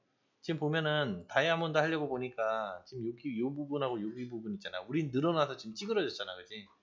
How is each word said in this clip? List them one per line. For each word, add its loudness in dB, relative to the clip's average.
지금 -2
보면은 0
다이아몬드 4
하려고 4
보니까 -2
지금 -6
여기 -4
요 2
부분하고 0
여기 -4
부분 -6
있잖아. -6
우린 -2
늘어나서 2
지금 -10
찌그러졌잖아. 0
그지? -14